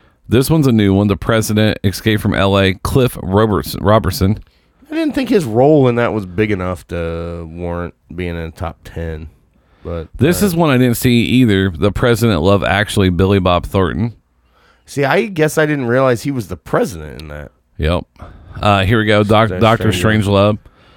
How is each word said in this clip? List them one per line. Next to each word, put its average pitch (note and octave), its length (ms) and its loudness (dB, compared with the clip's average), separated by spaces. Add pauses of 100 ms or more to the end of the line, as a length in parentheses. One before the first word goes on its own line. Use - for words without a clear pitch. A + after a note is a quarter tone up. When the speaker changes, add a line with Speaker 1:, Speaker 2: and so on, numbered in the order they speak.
(280)
Speaker 1:
this C3 220 2
one's D#3 160 2
a B2+ 60 4
new G2+ 220 4
one. G2+ 140 4
The G2 80 0
President, G#2+ 680 0
Escape G#2 360 0
from G#2 140 0
L G2 240 2
A, F#2+ 160 2
Cliff - 480 0
Roberts-, G2 580 0
Robertson. G2 580 0 (520)
Speaker 2:
I D4+ 40 -8
didn't D#4 200 -2
think C4+ 160 -4
his F3 160 2
role C3 420 4
in A#2 60 2
that A#2+ 180 0
was G#2 140 -4
big G#2 240 -2
enough F2+ 380 -4
to E2+ 640 -8
warrant F2 440 -8 (200)
being F2 220 -6
in E2 140 -8
the - 60 -18
top E2+ 280 -8
ten. D#2+ 460 -10 (520)
But E2 340 -10
Speaker 1:
This F3 260 2
Speaker 2:
uh, G#3 40 2
Speaker 1:
is F3 80 -2
one E3 160 2
I B2+ 60 2
didn't B2 220 2
see A#2+ 260 2
either. G2 460 2
The E2+ 200 -2
President, A2+ 520 0
Love G2 200 2
Actually, G2 480 0
Billy F#2+ 300 2
Bob F2 260 0
Thornton. F#2+ 480 -2 (720)
Speaker 2:
See, C#3 180 -6
I F3+ 220 0
guess D#3 320 -2
I D#3 80 2
didn't C#3+ 200 -4
realize B2+ 360 0
he D3 80 -4
was B2 180 -6
the F2 100 -10
president D#2 640 -6
in D#2 60 -16
that. D2 220 -14 (280)
Speaker 1:
Yep. D#2+ 260 0 (560)
Uh, G2 240 2
here A2+ 160 2
we G#2+ 60 -2
go. G#2+ 180 4
Doc-, G#2+ 240 2
Speaker 2:
That's F#2 140 -6
Speaker 1:
Doctor A2+ 260 2
Speaker 2:
Strangelove. G#2+ 360 0
Speaker 1:
Strangelove. G2+ 340 2 (380)